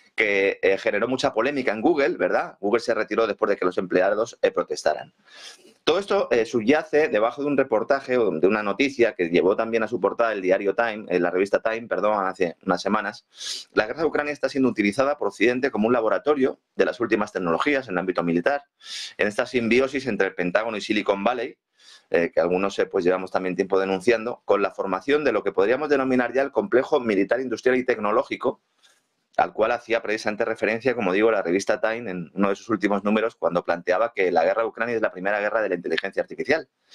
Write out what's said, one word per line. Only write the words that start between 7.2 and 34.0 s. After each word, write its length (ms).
de 60
un 100
reportaje 600
o 140
de 160
una 160
noticia 500
que 160
llevó 280
también 260
a 60
su 100
portada 320
el 100
diario 320
Time, 360
eh, 100
la 120
revista 300
Time, 260
perdón, 380
hace 300
unas 160
semanas. 440
La 120
guerra 160
de 60
Ucrania 240
está 160
siendo 220
utilizada 480
por 100
Occidente 420
como 180
un 60
laboratorio 640
de 100
las 160
últimas 320
tecnologías 540
en 80
el 40
ámbito 240
militar, 400
en 100
esta 180
simbiosis 640
entre 200
el 80
Pentágono 420
y 40
Silicon 420
Valley, 340
eh, 220
que 60
algunos, 400
eh, 60
pues, 200
llevamos 260
también 240
tiempo 240
denunciando, 640
con 160
la 100
formación 520
de 80
lo 120
que 80
podríamos 380
denominar 440
ya 80
el 100
complejo 480
militar, 400
industrial 380
y 80
tecnológico, 760
al 160
cual 180
hacía 300
precisamente 420
referencia, 520
como 180
digo, 180
la 120
revista 360
Time 300
en 240
uno 160
de 60
sus 140
últimos 340
números, 320
cuando 280
planteaba 500